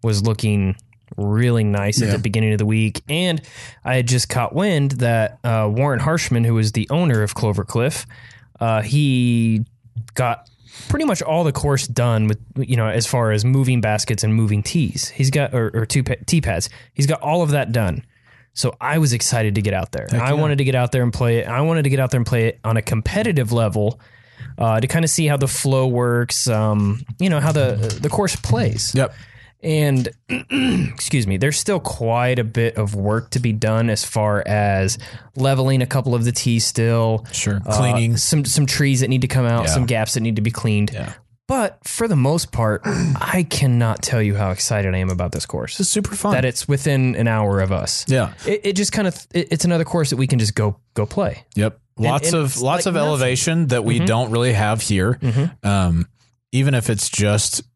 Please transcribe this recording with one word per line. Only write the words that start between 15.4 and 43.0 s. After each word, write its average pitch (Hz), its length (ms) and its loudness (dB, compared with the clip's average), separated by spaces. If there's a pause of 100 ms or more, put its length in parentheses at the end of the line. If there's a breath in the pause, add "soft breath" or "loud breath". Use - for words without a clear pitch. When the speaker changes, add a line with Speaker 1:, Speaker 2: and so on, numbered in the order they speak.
Speaker 1:
or, 113 200 0
or 113 120 0
two 135 160 0
pa-, 131 120 -2 (120)
tee 165 140 2
pads. 98 300 -4 (240 loud breath)
He's 139 120 0
got 151 140 -2
all 170 220 0
of 156 80 0
that 139 220 0
done. 95 320 -2 (500 soft breath)
So - 260 -2
I 143 180 0
was 147 140 2
excited 113 440 0
to 110 60 0
get 98 120 0
out 92 180 -4
there. 60 180 -8
Speaker 3:
Heck 120 100 0
Speaker 1:
I 123 80 0
Speaker 3:
yeah. 139 40 2
Speaker 1:
wanted 147 260 0
to 139 60 2
get 131 100 0
out 123 180 0
there 127 100 0
and 120 100 0
play 117 260 0
it. - 100 -2
I 120 120 -2
wanted 160 240 2
to 139 60 2
get 135 100 0
out 127 100 0
there 135 80 0
and 120 80 0
play 117 220 2
it - 160 -6
on 113 140 2
a 110 40 -2
competitive 139 720 0
level, 110 480 0 (560 loud breath)
uh, 113 240 0
to 123 60 -2
kinda 165 220 0
see 156 180 2
how 147 100 4
the 135 120 0
flow 131 380 2
works, 120 600 2
um, 107 560 2 (140)
you 185 100 2
know, 156 120 2
how 156 120 2
the, 113 480 0
the 143 80 0
course 190 280 0
plays. 160 580 0
Speaker 3:
Yep. 135 200 0 (500 loud breath)
Speaker 1:
And, 147 440 2 (200)
<clears throat> - 0 -
excuse 240 1000 -2
me, 98 100 0
there's 139 200 0
still 202 220 -2
quite 123 600 0
a 117 40 0
bit 113 320 0
of 104 200 -2
work 104 340 -2
to - 80 -2
be 120 140 0
done 110 380 0
as 107 140 -2
far 107 400 0
as 98 540 0 (380 loud breath)
leveling 131 460 2
a 123 40 -2
couple 127 300 0
of 113 80 0
the 120 80 0
tees 117 340 0
still. 113 640 0
Speaker 3:
Sure. 101 340 -2
Speaker 1:
Uh, 104 140 0
Speaker 3:
Cleaning. 117 380 2
Speaker 1:
some, 147 280 0
some 139 220 0
trees 135 340 0
that 127 80 0
need 127 120 2
to 127 80 -2
come 131 180 0
out, 117 200 2
Speaker 3:
Yeah. - 40 2
Speaker 1:
some 135 160 2
gaps 113 280 -2
that 123 60 -2
need 113 160 0
to 107 60 0
be 110 80 0
cleaned. 104 420 0
Speaker 3:
Yeah. - 200 -10 (340)
Speaker 1:
But 247 400 -2
for - 220 -2
the 196 80 2
most 143 340 0
part, 110 320 0
<clears throat> - 20 -20
I 175 640 0